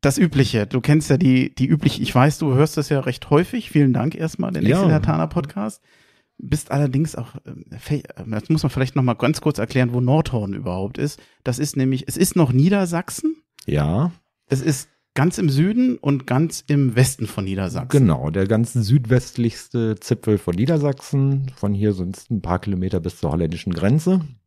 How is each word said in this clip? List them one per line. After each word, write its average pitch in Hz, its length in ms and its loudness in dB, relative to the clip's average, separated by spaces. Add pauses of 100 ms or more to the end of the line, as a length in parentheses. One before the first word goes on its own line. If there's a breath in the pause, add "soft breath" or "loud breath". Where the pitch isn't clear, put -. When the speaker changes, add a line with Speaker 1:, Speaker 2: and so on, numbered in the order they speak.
Speaker 1:
Das 151 160 2
Übliche, 135 480 2
du 127 160 -2
kennst 151 280 2
ja 139 60 4
die, 127 380 4
die 127 120 0
übliche, - 360 2
ich 120 120 -6
weiß, 139 240 4
du 139 160 0
hörst 151 220 2
das 147 140 -4
ja 143 100 0
recht - 300 -8
häufig. 180 400 0
Vielen 143 240 4
Dank 139 200 -2
erstmal, - 380 -6
den 160 140 -4
Speaker 2:
Ja. 131 120 4
Speaker 1:
Exil 190 140 4
Herthaner 160 340 2
Podcast. 175 560 -6 (540 soft breath)
Bist - 340 -6
allerdings 143 460 0
auch, - 140 -10 (160)
ähm, - 180 -18 (140)
fe-, 143 240 -4 (160)
ähm, 95 140 -10
das 110 180 -6
muss 156 120 2
man 147 80 0
vielleicht 131 240 -4
noch 135 80 0
mal 123 120 2
ganz 135 260 0
kurz 151 180 0
erklären, 120 360 0
wo 123 80 0
Nordhorn 123 500 0
überhaupt 95 460 -6
ist. 147 220 -4 (220 soft breath)
Das 120 160 -4
ist 147 180 -4
nämlich, 131 300 0
es - 120 -8
ist 185 180 2
noch 156 160 4
Niedersachsen. 180 840 0 (300)
Speaker 2:
Ja. 82 460 0 (360)
Speaker 1:
Es 135 120 0
ist 143 300 -4 (240)
ganz 170 240 2
im 180 100 2
Süden 214 480 2
und 139 300 -2
ganz 151 400 -2
im 135 300 2
Westen 127 320 2
von 101 160 -6
Niedersachsen. 95 560 -2
Speaker 2:
Genau, 76 300 2
der 95 180 0
ganz 113 260 0
südwestlichste 117 1300 0
Zipfel 110 360 0
von 90 200 -2
Niedersachsen. 139 1000 0
Von 101 160 -4
hier 104 220 0
sind's 92 340 -8
ein 104 140 -2
paar 90 160 -2
Kilometer 95 420 -4
bis 87 200 -8
zur 78 100 -2
holländischen 85 420 -2
Grenze. 156 480 2 (260)